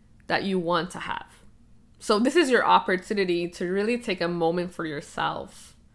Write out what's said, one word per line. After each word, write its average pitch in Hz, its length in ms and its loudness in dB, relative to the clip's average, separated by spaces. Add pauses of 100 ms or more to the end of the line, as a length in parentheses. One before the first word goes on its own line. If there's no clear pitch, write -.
(260)
that - 180 0
you 190 140 0
want 175 340 0
to - 80 -10
have. - 260 -8 (720)
So 208 200 2
this 247 180 2
is 320 120 6
your 233 160 4
opportunity 185 840 2
to 175 180 -6
really 208 320 0
take 202 220 -6
a 170 80 0
moment 175 440 0
for 170 140 -6
yourself. - 880 -8 (200)